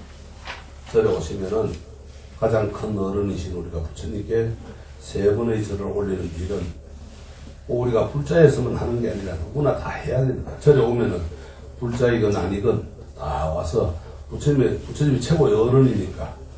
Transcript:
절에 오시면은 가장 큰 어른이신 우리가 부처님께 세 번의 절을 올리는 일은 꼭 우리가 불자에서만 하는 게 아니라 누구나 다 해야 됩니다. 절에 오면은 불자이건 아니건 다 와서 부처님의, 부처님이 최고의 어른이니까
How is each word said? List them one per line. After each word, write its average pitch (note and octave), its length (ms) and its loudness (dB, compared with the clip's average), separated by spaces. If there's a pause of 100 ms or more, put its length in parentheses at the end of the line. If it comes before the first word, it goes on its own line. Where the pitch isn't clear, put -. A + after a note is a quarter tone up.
(920)
절에 G#2+ 160 6
오시면은 G2 640 -2 (680)
가장 A2 320 2
큰 G#2+ 260 -4
어른이신 F#2+ 560 -2
우리가 E2+ 280 -8
부처님께 A2+ 720 -4 (480)
세 - 360 0
번의 A2+ 280 0
절을 G2+ 220 -6
올리는 F#2+ 380 -2 (140)
일은 F2+ 280 -4 (1040)
꼭 B2 140 0
우리가 A#2+ 280 2
불자에서만 D3 680 4
하는 A#2+ 260 -2
게 A2 100 -2
아니라 G2 240 -6
누구나 - 420 0
다 - 120 -8
해야 C3 360 -2
됩니다. - 340 -2
절에 C#3 220 8
오면은 A2+ 400 2 (580)
불자이건 A#2+ 560 2
아니건 - 520 0 (300)
다 - 360 -2
와서 - 400 0 (360)
부처님의, C3 500 2
부처님이 C#3 420 2
최고의 C#3+ 340 4
어른이니까 A2+ 800 4 (220)